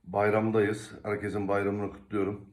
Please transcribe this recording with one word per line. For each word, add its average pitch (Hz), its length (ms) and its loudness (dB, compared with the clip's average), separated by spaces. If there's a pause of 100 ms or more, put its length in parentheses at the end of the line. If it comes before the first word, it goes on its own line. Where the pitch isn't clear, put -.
bayramdayız. 104 880 2 (120)
Herkesin 101 440 -4
bayramını 101 440 0
kutluyorum. 101 600 -4